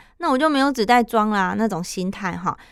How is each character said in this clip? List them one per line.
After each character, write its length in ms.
那 140
我 60
就 120
没 80
有 140
纸 120
袋 200
装 260
啦， 260
那 120
种 160
心 260
态 260
哈。 220